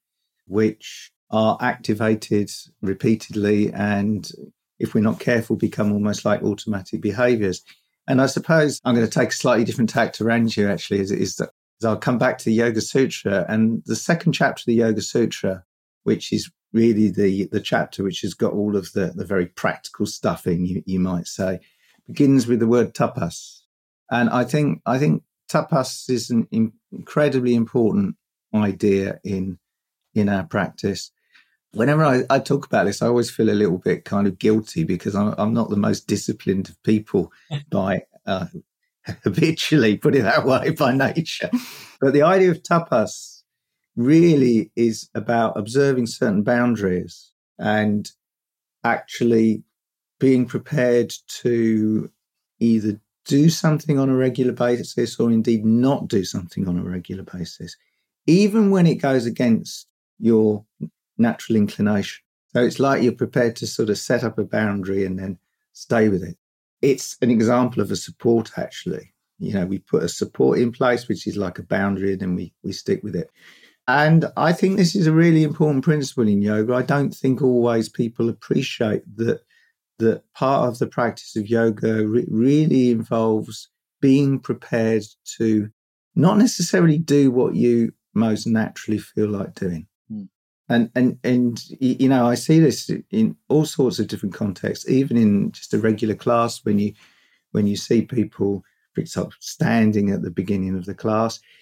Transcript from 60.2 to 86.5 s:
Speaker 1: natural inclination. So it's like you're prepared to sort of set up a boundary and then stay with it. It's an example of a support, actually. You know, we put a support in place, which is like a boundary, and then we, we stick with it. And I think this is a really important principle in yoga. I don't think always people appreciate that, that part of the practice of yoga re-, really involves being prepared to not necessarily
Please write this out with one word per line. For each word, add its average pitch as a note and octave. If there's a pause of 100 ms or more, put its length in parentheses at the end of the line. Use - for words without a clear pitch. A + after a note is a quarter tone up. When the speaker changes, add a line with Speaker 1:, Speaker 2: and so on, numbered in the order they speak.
Speaker 1:
natural A2+
inclination. G2+ (300)
So B2
it's A#2
like C3+
you're A#2+
prepared A#2
to A#2
sort A2
of G2+
set A#2+
up A2
a G#2+
boundary G2+
and F#2
then F#2+ (360)
stay A2+
with F#2
it. E2+ (440)
It's -
an B2
example A#2+
of G#2
a G#2
support, -
actually. - (260)
You G2+
know, F#2+
we F#2+
put -
a E2+
support -
in A#2+
place, A#2+
which -
is E3
like F#2+
a -
boundary, G2
and F#2
then F#2
we, - (100)
we F#2+
stick -
with -
it. - (580)
And D3+ (120)
I D#3+
think F#3+
this F3
is F3+
a D#3
really D#3+
important D3+
principle C#3
in G2+
yoga. G#2+
I B2+
don't C#3
think C3
always A#2+
people A#2
appreciate - (140)
that, A2+ (580)
that A2+ (100)
part C3+
of A#2+
the A#2
practice -
of G#2
yoga A2+
re-, A2
really C3
involves A2+ (320)
being C#3
prepared A2+ (340)
to G#2+ (460)
not F3+
necessarily F3